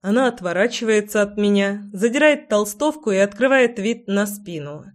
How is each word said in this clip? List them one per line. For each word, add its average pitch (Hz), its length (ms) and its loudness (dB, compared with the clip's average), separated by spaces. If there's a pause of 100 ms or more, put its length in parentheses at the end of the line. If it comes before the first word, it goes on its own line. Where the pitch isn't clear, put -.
Она 240 260 2
отворачивается 214 920 0
от 202 160 -2
меня, 202 560 0
задирает 285 560 2
толстовку 220 640 -2
и 190 60 2
открывает 240 640 2
вид 226 280 -4
на 202 200 0
спину. 156 680 -12